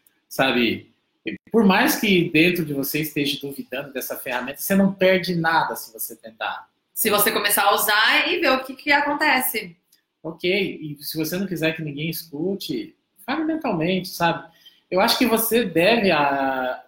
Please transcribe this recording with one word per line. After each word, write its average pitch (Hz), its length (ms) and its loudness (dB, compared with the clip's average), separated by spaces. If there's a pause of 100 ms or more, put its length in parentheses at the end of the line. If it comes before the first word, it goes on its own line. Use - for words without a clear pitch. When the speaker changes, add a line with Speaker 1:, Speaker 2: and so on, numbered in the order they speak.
(300)
Speaker 1:
Sabe? 120 600 0 (640)
Por 214 140 4
mais 226 320 4
que 185 320 2
dentro 175 340 2
de 147 100 -6
você 139 280 -4
esteja 147 400 -4
duvidando 139 500 -10
dessa 127 240 -8
ferramenta, 127 460 -6
você - 120 -2
não 196 200 4
perde 180 420 2
nada 160 400 0
se - 160 -14
você - 240 -12
tentar. - 560 -10 (240)
Speaker 2:
Se 214 140 0
você 208 220 2
começar 202 320 0
a 202 100 6
usar 247 580 4
e 359 80 -2
ver 285 120 2
o 262 120 0
que 262 120 -14
que - 160 -2
acontece. 285 840 0 (460)
Speaker 1:
Ok, 165 280 -6 (300)
e 151 240 -12
se - 140 -10
você 160 220 -4
não 196 80 -4
quiser 160 280 -2
que 160 60 -10
ninguém 151 260 -8
escute, 156 880 -8 (300)
fale 311 200 -4
mentalmente, 190 640 -2
sabe? 170 380 -2 (440)
Eu 185 100 2
acho 233 160 2
que 262 80 2
você 220 400 2
deve, 190 460 4
a, 135 760 0